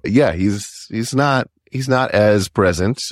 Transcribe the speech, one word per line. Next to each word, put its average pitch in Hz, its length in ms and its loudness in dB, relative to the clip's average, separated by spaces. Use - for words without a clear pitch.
Yeah, 113 260 2
he's, 98 580 -6
he's 113 240 -6
not, 135 360 0
he's 131 180 -6
not 127 240 0
as 104 340 4
present 95 640 0